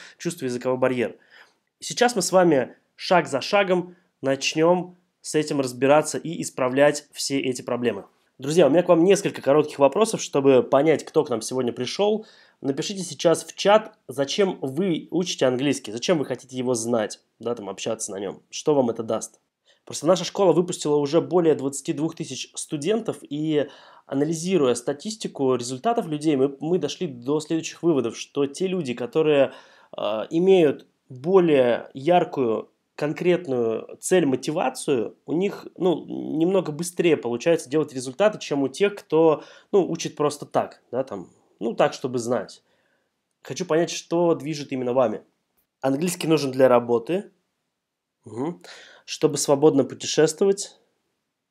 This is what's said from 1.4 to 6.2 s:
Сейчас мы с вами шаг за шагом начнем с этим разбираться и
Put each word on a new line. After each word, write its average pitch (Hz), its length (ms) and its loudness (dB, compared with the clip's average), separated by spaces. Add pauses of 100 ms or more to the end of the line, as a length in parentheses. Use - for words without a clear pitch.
Сейчас 240 380 0
мы 185 60 -2
с - 100 -4
вами 165 420 4 (220)
шаг 170 320 2
за 131 120 -2
шагом 185 540 0 (260)
начнем 160 760 0 (240)
с - 160 -6
этим 151 240 -2
разбираться 135 580 2
и 160 240 -10